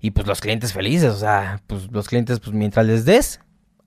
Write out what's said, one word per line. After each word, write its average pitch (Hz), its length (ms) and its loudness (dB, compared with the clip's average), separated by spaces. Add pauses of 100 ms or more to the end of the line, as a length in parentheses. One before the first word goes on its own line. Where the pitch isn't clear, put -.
y, 107 100 -2
pues, 101 140 0
los 98 160 -2
clientes 110 320 -4
felices, 120 380 2
o 101 60 -2
sea, 101 500 0
pues, 98 240 -10
los 104 160 -4
clientes, 120 320 0
pues, 107 140 -10
mientras 107 340 2
les 113 180 2
des, 214 340 4 (480)